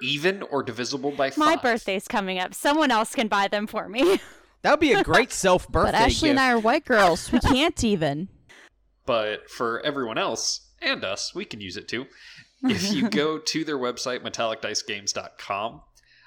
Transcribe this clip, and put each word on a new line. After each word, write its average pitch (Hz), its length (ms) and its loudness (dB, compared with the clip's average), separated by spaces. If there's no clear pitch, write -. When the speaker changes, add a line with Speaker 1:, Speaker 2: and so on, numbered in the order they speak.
Speaker 1:
even 156 400 -2
or 139 180 -2
divisible 123 500 -6
by 135 260 -2
Speaker 2:
My 311 180 4
Speaker 1:
five. - 80 -8
Speaker 2:
birthday's 220 440 -2
coming 190 300 -2
up. 185 160 -4
Someone 294 380 2
else 220 240 0
can 233 140 0
buy 202 180 2
them 208 180 -2
for 196 240 -8
me. 285 360 2
<laughs> - 40 -20
Speaker 3:
That 185 100 4
would 302 60 2
be 302 140 4
a 349 100 4
great 220 280 4
self-birthday 185 600 2
Speaker 4:
But - 80 -2
Ashley - 280 4
Speaker 3:
gift. - 20 4
Speaker 4:
and 269 100 4
I 262 120 4
are 233 80 4
white 233 260 2
girls. 196 460 4
We - 80 4
can't 285 440 2
even. 160 440 0
Speaker 1:
But 107 420 0
for 117 340 -4
everyone 135 360 -2
else, - 500 -4
and 262 200 -2
us, 98 300 -6
we 190 120 -6
can 113 160 -14
use 92 160 -10
it 98 100 -12
too. 123 180 -6
If 208 320 0
you 135 160 0
Speaker 2:
<laughs> - 0 -
Speaker 1:
go 156 300 0
to 160 260 -4
their 147 140 -4
website, 123 420 -4
metallic 113 400 -4
dice 107 220 -6
games 101 300 -6
dot - 260 -10
com, 110 420 -6